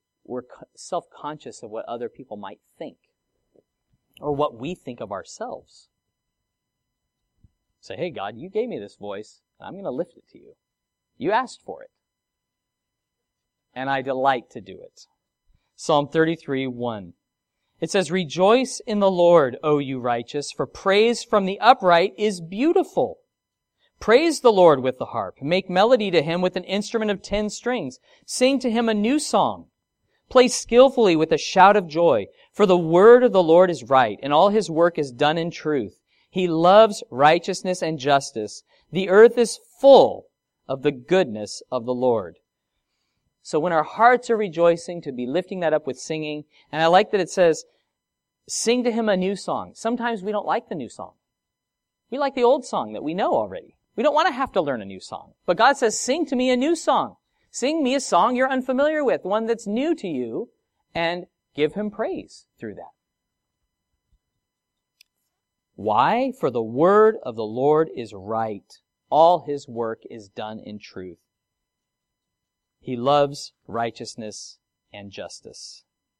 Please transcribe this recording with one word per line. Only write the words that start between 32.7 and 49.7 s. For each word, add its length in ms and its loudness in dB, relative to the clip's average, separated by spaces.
word 440 8
of 100 4
the 100 4
Lord 280 6
is 140 -8
right, 380 4
and 100 -2
all 160 6
His 220 0
work 280 2
is 140 -4
done 240 0
in 140 -4
truth. 500 -6
He 180 -2
loves 640 4
righteousness 720 0
and 160 -6
justice. 640 -4
The 180 -4
earth 280 8
is 240 -2
full 460 6
of 160 -6
the 100 2
goodness 800 -2
of 140 -6
the 100 -4
Lord." 440 -2
So 180 -4
when 140 -2
our 80 2
hearts 480 2
are 80 2
rejoicing, 640 0
to 100 -10
be 140 -6
lifting 340 -6
that 140 0
up 120 -2
with 120 -8
singing. 480 -10
And 80 -4
I 60 2
like 240 4
that 100 0
it 80 -2
says, 380 2
"Sing 360 -2
to 60 2
Him 180 -2
a 100 2
new 180 -2
song." 380 -8